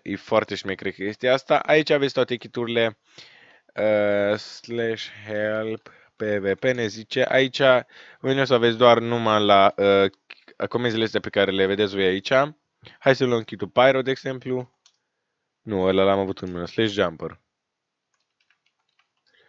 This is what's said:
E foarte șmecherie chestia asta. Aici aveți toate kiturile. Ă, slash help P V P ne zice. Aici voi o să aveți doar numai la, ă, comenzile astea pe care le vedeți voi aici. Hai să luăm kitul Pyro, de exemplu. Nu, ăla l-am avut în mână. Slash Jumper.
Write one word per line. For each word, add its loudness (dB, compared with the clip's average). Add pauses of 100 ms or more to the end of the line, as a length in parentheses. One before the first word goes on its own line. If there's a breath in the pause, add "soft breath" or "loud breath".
E -10
foarte -2
șmecherie -8
chestia -4
asta. 0
Aici 0
aveți 0
toate -2
kiturile. -4 (800 soft breath)
Ă, 0
slash -8 (180)
help -6 (240 soft breath)
P -10
V -2
P -12
ne -2
zice. -4
Aici 0 (580 loud breath)
voi -2
o 2
să 0
aveți 4
doar 6
numai 0
la, 6
ă, 4 (580)
comenzile -2
astea -2
pe -10
care 0
le 2
vedeți 0
voi 0
aici. -2 (680 loud breath)
Hai 4
să -2
luăm 0
kitul -12
Pyro, 4
de -4
exemplu. -8 (840)
Nu, -4
ăla 2
l-am 2
avut -4
în -10
mână. -8
Slash -2
Jumper. -6 (2000)